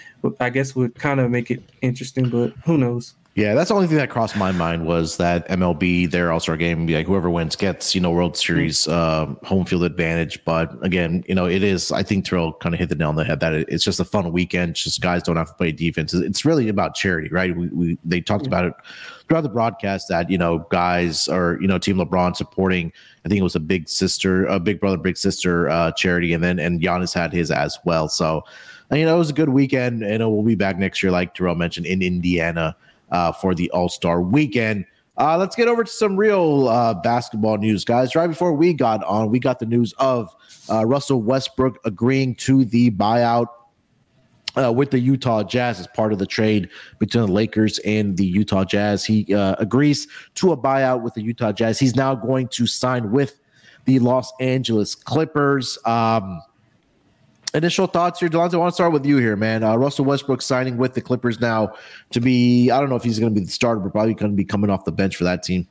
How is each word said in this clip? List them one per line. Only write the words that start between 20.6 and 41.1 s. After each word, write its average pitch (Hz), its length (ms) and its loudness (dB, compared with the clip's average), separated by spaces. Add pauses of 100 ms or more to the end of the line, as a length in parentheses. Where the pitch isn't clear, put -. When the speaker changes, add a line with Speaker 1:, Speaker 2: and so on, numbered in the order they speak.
Speaker 2:
guys 87 580 0
or, 85 320 0
you 92 60 -2
know, 95 120 2
Team 98 180 -2
LeBron 90 400 0
supporting, 92 560 -2 (320)
I 80 40 -6
think 101 120 2
it - 20 2
was 87 140 0
a 82 40 -2
big 80 280 -2
sister, 95 580 0
a 95 140 0
big 87 200 -2
brother, 98 180 0
big 87 180 -2
sister, 87 520 0
uh, 82 240 0
charity. 87 420 0
And 82 100 -2
then, 90 140 0
and 85 220 -2
Giannis 90 340 -2
had 85 180 -2
his 85 180 -2
as 73 340 -2
well. 80 240 0
So, 80 340 -2 (480)
and, 139 100 2
you 160 60 2
know, 160 80 4
it 170 40 4
was 160 120 2
a 143 40 -4
good 151 140 2
weekend. 131 540 0
And 107 200 -2
we'll 107 200 0
be 113 120 4
back 98 240 0
next 95 240 -2
year, 95 80 2
like 90 240 0
Terrell 90 200 -2
mentioned, 85 320 -4
in 95 160 0
Indiana, 85 760 0 (340)
uh, 85 220 0
for 95 220 -2
the 85 160 -2
All-Star 87 500 0
weekend. 107 640 0 (320)
Uh, 156 220 2
let's 185 180 -2
get 233 120 2
over 233 160 2
to - 60 -12
some 202 260 0
real, 175 520 4
uh, 117 240 2
basketball 110 640 0
news, 104 280 0
guys. 127 300 2
Right 165 120 2
before 170 260 0
we 165 220 4
got 113 300 2
on, 107 260 0
we 123 80 2
got 127 200 0
the 113 80 -6
news 117 320 0
of, 123 360 0 (340)
uh, 110 160 2
Russell 131 380 0